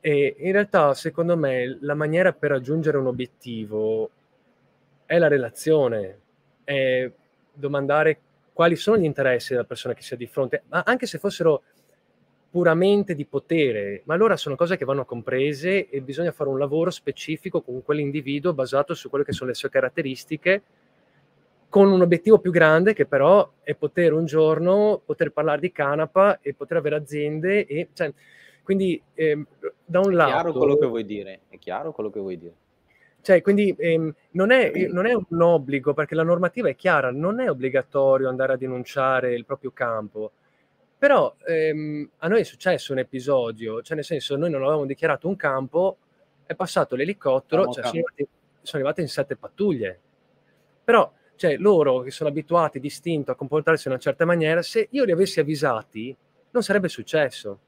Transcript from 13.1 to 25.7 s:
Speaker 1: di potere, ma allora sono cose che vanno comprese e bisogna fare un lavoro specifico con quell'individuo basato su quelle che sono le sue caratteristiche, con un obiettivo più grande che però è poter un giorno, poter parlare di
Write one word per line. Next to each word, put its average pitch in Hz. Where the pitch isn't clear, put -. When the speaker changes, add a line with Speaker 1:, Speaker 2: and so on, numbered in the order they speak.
Speaker 1:
di 143
potere, 113
ma 147
allora 202
sono 143
cose 170
che 135
vanno 135
comprese 139
e 139
bisogna 143
fare 143
un 135
lavoro 151
specifico 156
con 127
quell'individuo 143
basato 135
su -
quelle 143
che 139
sono 127
le 117
sue -
caratteristiche, 147
con 196
un 185
obiettivo 175
più 185
grande 165
che 143
però 170
è 151
poter 160
un 165
giorno, 160
poter 151
parlare 151
di 180